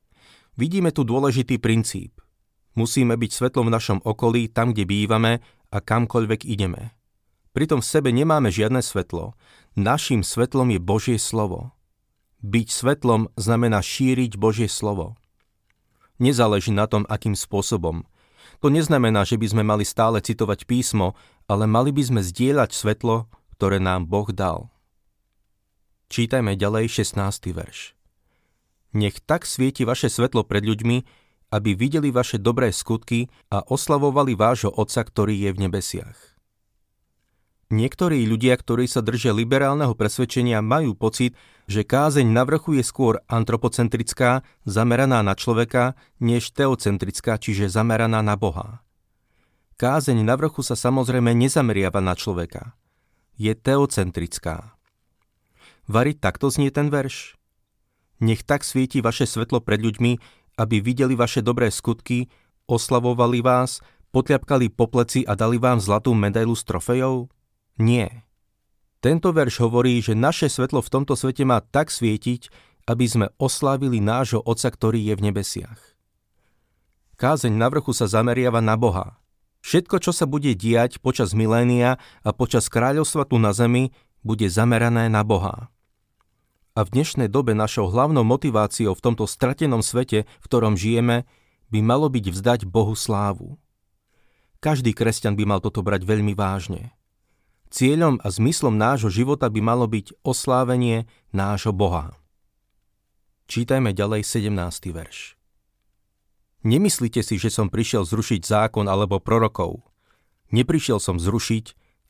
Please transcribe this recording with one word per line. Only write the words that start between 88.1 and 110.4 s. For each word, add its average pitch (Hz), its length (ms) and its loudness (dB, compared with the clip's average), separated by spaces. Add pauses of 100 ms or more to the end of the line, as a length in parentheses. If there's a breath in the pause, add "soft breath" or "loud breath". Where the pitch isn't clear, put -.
motiváciou 110 720 0
v - 80 -20
tomto 110 240 0
stratenom 127 560 0
svete, 117 400 -2
v - 240 -18
ktorom 110 320 2
žijeme, 117 480 0 (400)
by 110 160 -2
malo 131 240 2
byť 123 240 -2
vzdať 104 320 0
Bohu 107 320 0
slávu. 101 640 -4 (1040)
Každý 127 320 0
kresťan 110 400 0
by 104 80 0
mal 101 160 2
toto 104 240 -4
brať 95 240 -2
veľmi 104 240 2
vážne. 98 640 -6 (800)
Cieľom 143 500 2
a - 80 -2
zmyslom 110 460 0
nášho 113 340 2
života 123 400 0
by 110 80 -2
malo 117 300 0
byť 107 340 -6
oslávenie 123 880 0 (240 soft breath)
nášho 98 400 -2
Boha. 85 400 -2 (1400)
Čítajme 120 400 0
ďalej 101 320 -2
sedemnásty 95 720 -4
verš. - 400 -16 (1300)
Nemyslite 123 560 0
si, 107 160 -2
že 107 160 -2
som 104 220 -2
prišiel 113 340 0
zrušiť 107 400 -2
zákon 107 400 0
alebo 98 320 0
prorokov. 110 640 -2 (720)